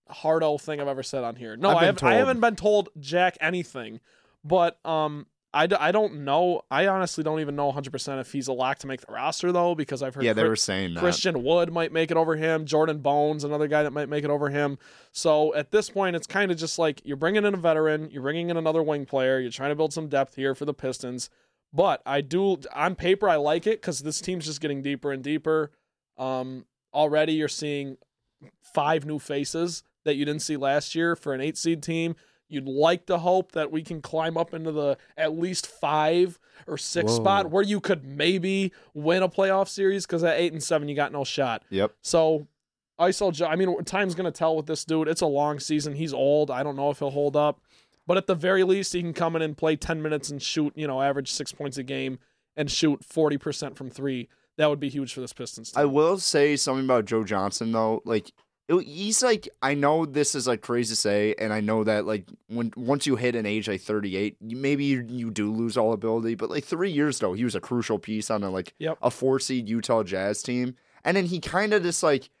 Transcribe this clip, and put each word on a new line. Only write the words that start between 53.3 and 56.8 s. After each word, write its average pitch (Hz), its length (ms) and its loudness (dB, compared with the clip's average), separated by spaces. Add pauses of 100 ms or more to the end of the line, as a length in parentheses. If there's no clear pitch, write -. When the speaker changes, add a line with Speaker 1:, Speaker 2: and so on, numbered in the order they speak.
Speaker 1:
percent 143 380 -8
from 131 120 -12
three. 131 400 -6 (300)
That 151 100 6
would 143 100 0
be 139 120 -4
huge 135 240 -6
for 135 80 -10
this 120 100 -12
Pistons 117 400 -14
team. 135 80 0
Speaker 2:
I 147 60 6
will 156 320 4
say 147 380 4
something 135 280 0